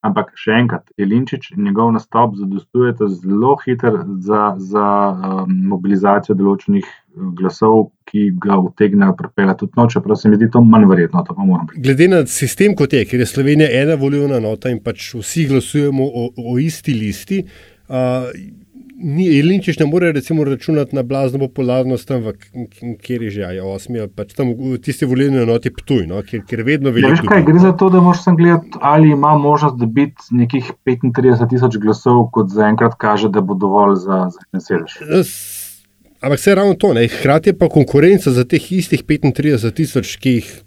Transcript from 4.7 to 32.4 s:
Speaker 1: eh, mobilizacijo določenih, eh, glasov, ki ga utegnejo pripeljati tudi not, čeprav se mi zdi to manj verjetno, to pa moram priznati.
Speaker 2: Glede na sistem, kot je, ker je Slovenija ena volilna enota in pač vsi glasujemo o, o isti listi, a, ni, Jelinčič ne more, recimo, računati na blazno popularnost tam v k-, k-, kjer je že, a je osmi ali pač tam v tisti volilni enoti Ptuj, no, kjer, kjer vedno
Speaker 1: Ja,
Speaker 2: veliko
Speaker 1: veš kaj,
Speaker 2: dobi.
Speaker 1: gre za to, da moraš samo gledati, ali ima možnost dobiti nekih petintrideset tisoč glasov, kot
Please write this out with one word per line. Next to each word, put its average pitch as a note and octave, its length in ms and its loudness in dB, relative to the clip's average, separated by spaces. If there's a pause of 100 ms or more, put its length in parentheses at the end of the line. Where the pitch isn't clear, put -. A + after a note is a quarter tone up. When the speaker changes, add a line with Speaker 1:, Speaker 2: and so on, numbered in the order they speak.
Speaker 1:
eh, F#2+ 360 -6 (200)
mobilizacijo G2 720 0
določenih, G2 500 0
eh, - 60 -20 (400)
glasov, G2+ 580 0 (140)
ki G#2 320 -2
ga G2 240 0
utegnejo F#2+ 560 2
pripeljati F#2+ 440 -2
tudi G2+ 140 -8
not, A#2+ 160 2
čeprav G#2 260 -2
se - 120 0
mi G#2+ 80 6
zdi A2+ 140 2
to A#2+ 120 4
manj A2 240 8
verjetno, F2 380 2
to E2+ 100 -10
pa - 100 -8
moram F2+ 220 0
priznati. C3+ 180 -14
Speaker 2:
Glede C#3 240 2
na F#3 160 4
sistem, F#3 520 -2
kot C#3 160 0
je, C3+ 120 2
ker B2 160 -4
je B2 80 0
Slovenija D3 460 2
ena C#3+ 220 0
volilna C#3 420 -2
enota A2 320 -4
in A#2+ 100 -4
pač - 360 -10
vsi C#3+ 320 -4
glasujemo C3+ 560 0
o, A#2+ 240 -6 (180)
o B2 140 -2
isti D#3 340 -4
listi, A2+ 500 -4 (420)
a, B2+ 440 -4 (680)
ni, E3+ 300 -4
Jelinčič E3+ 540 0
ne D#3+ 60 2
more, E3+ 260 0
recimo, D3+ 320 -2
računati C#3 500 -2
na C3+ 80 -4
blazno C3+ 380 -2
popularnost B2+ 680 -2
tam B2+ 160 -4
v G#2+ 120 -8
k-, - 180 -20 (160)
k-, - 320 -14
kjer A#2+ 220 -8
je A2+ 100 -6
že, G2+ 100 -8
a F#2 80 -8
je F#2 140 -8
osmi G2 340 -8
ali G#2+ 120 -8
pač G2+ 240 -12
tam C3 180 -2
v B2+ 260 -6
tisti - 280 -6
volilni C3 340 0
enoti A#2 320 0
Ptuj, A#2 340 -2
no, F2 160 -8
kjer, G#2+ 220 -10
kjer A#2 180 -8
vedno C#3 280 0
Speaker 1:
Ja, B2 40 -2
Speaker 2:
veliko C3 160 2
Speaker 1:
veš E3 140 2
kaj, G#3 180 4
Speaker 2:
dobi. C#3+ 60 2
Speaker 1:
gre D#3+ 140 6
za F#3+ 120 6
to, F#3+ 140 2
da F#3 120 6
moraš F3+ 220 4
samo F3 160 2
gledati, E3+ 380 4
ali D3+ 340 4
ima D3 260 4
možnost D3 400 2
dobiti A#2+ 540 -2
nekih B2 400 0 (120)
petintrideset B2 680 2
tisoč B2 280 0
glasov, G#2+ 500 2
kot G#2+ 220 -2